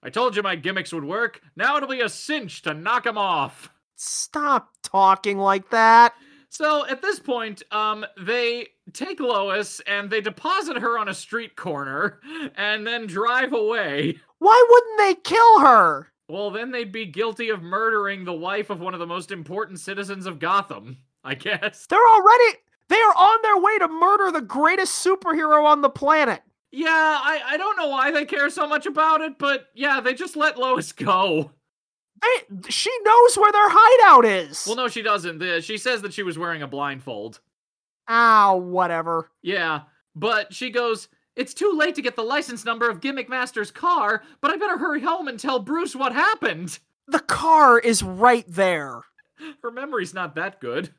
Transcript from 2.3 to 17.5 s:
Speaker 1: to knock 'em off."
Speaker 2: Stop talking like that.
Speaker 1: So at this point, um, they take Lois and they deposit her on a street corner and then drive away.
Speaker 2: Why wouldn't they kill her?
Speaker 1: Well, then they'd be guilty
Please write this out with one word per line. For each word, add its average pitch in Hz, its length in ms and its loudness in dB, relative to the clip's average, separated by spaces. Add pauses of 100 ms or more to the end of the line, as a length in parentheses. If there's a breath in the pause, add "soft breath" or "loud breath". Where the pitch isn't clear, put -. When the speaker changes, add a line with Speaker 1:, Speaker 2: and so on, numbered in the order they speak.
Speaker 1:
to 156 120 -6
knock 220 320 -4
'em 226 100 -4
off." 175 540 -4 (260)
Speaker 2:
Stop - 720 -4 (140)
talking 196 560 0
like 196 320 0
that. 226 420 6 (360 soft breath)
Speaker 1:
So 302 400 -2
at 262 140 -8
this 381 180 -4
point, 226 500 -8
um, 214 340 -4 (160)
they 240 480 -4 (240)
take 330 280 -10
Lois 202 680 -4
and 202 240 -6
they 220 100 -2
deposit 302 580 -6
her 233 200 -2
on 208 100 -4
a 185 60 -8
street 220 420 -12
corner 151 640 -8 (380 loud breath)
and 208 280 -4
then 233 220 -8
drive 247 460 -2
away. 190 680 -4 (200 soft breath)
Speaker 2:
Why 453 320 6
wouldn't 466 280 6
they 392 240 4
kill 440 380 8
her? 196 480 6 (200)
Speaker 1:
Well, 196 220 -8
then 233 220 -10
they'd 233 180 -8
be 220 160 -10
guilty 220 440 -6